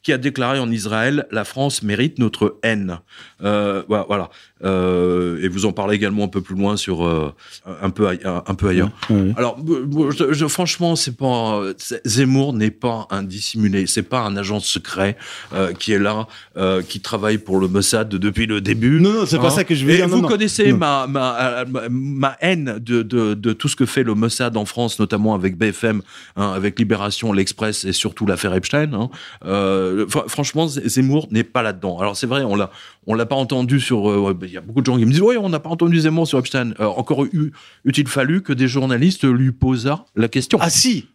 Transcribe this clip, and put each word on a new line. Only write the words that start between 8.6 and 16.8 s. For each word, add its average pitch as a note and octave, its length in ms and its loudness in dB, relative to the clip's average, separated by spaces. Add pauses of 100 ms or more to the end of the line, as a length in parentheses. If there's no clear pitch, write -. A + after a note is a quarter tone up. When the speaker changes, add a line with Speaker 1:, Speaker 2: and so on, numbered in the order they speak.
Speaker 1:
ailleurs. F#2 200 2 (200)
Speaker 2:
Ouais, G#2 120 4
ouais. F#2+ 160 2
Speaker 1:
Alors, A#2+ 200 -2 (120)
euh, C#3+ 420 0
je, D3+ 220 2
je, D3+ 140 0
franchement, E3+ 480 0
c'est B2+ 220 -4
pas, A2+ 440 0 (160)
c'est, - 300 -10
Zemmour C3+ 460 4
n'est G#2+ 180 2
pas A2+ 400 -6
un G2 120 -4
dissimulé, G2 640 0
c'est G#2 180 -2
pas B2+ 180 -2
un G2+ 160 -4
agent G2+ 220 -4
secret, - 580 -4 (360)
euh, F#2 200 -2
qui G#2+ 180 -4
est G2 80 2
là, G#2+ 280 -2 (300)
euh, F#2+ 240 0